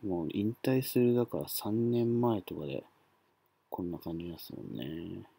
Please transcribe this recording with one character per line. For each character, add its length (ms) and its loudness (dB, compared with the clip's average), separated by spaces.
も 220 -2
う 60 -2
引 300 0
退 220 4
す 160 2
る、 160 8
だ 100 4
か 140 -4
ら 80 -4
三 440 0
年 300 4
前 200 2
と 140 -8
か 100 -6
で、 180 -6
こ 120 -6
ん 80 -2
な 80 -6
感 220 -6
じ 60 -6
で 120 -8
す 160 -14
も 100 -10
ん 120 -10
ね。 480 -8